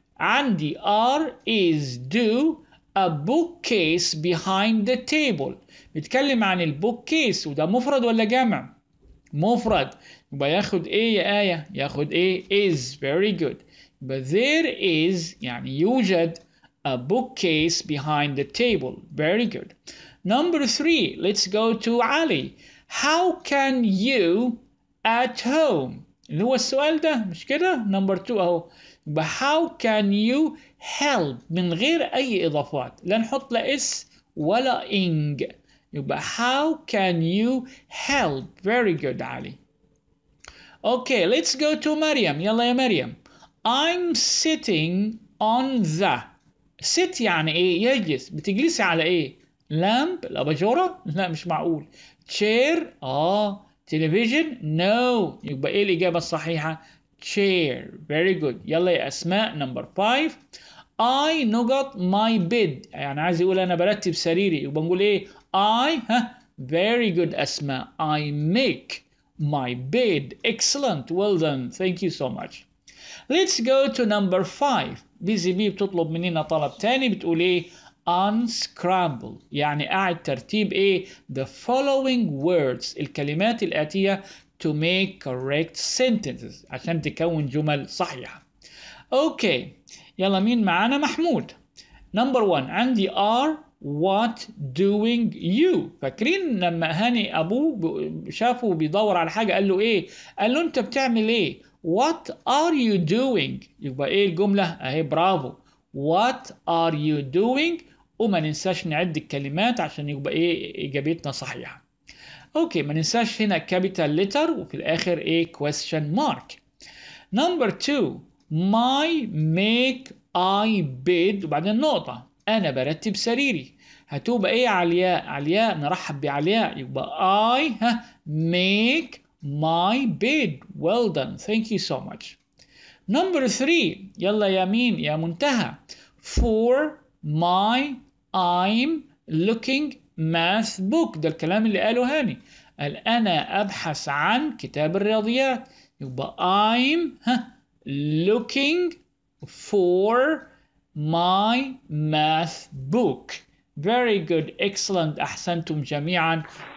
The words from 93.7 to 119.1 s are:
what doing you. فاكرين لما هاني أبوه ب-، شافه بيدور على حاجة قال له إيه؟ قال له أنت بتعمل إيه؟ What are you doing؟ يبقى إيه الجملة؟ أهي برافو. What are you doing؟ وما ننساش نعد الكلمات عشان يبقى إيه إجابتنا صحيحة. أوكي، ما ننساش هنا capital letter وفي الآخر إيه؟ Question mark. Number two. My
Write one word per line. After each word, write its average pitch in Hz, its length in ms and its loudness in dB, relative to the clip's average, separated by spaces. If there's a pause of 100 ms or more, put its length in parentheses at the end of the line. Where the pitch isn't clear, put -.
what 190 540 0 (400)
doing 208 560 2
you. 285 440 2 (240)
فاكرين 254 580 0
لما 165 460 0
هاني 240 340 0
أبوه 247 360 0
ب-، 160 540 -4
شافه 240 440 0
بيدور 180 420 2
على 165 140 0
حاجة 208 220 0
قال 196 160 2
له 190 120 2
إيه؟ 220 260 2 (320)
قال 226 160 2
له 302 60 2
أنت 330 180 -2
بتعمل 233 500 0
إيه؟ 214 340 0 (240)
What 254 440 0
are 311 440 2
you 202 360 2
doing؟ 190 560 0 (140)
يبقى 139 280 -4
إيه 196 200 2
الجملة؟ 196 360 2
أهي 160 380 -4
برافو. 156 500 0 (440)
What 180 540 0
are 165 440 0
you 151 280 0 (140)
doing؟ 277 460 0 (360)
وما 202 220 2
ننساش 156 460 -2
نعد 160 300 -2
الكلمات 151 640 -2
عشان 147 280 -6
يبقى 143 240 -4
إيه 160 560 -2
إجابتنا 143 440 -4
صحيحة. - 520 -12 (720)
أوكي، 320 260 0
ما 147 120 -4
ننساش 220 480 0
هنا 196 160 2
capital 180 640 0
letter 285 380 2
وفي 175 160 -10
الآخر 170 440 -2
إيه؟ 165 340 0
Question 151 680 -4
mark. - 360 -4 (800)
Number 294 340 2
two. 202 500 -2 (320)
My 247 760 2 (300)